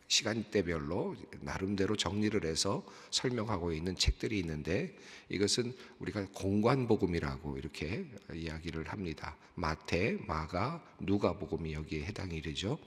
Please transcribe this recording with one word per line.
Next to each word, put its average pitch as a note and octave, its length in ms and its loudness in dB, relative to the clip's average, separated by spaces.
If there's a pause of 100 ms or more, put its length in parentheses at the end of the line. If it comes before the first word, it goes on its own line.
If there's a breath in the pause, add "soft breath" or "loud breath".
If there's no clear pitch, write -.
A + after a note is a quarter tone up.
시간대별로 G2+ 1080 2 (240)
나름대로 F#2+ 560 0
정리를 G#2 480 2
해서 E2 400 0 (260 loud breath)
설명하고 A2 640 0
있는 E2 240 -2
책들이 - 420 2
있는데, E2+ 560 0 (360 loud breath)
이것은 G#2 440 2 (240 loud breath)
우리가 G2 360 -4
공관복음이라고 G2 1200 4
이렇게 D#2+ 480 -4 (280)
이야기를 D#2+ 560 -6
합니다. E2+ 460 -6 (200 loud breath)
마태, F2 720 2
마가, F2 580 0 (160)
누가복음이 E2+ 720 2
여기에 D2+ 320 -2
해당이 F2+ 380 -4
되죠. D#2+ 440 -2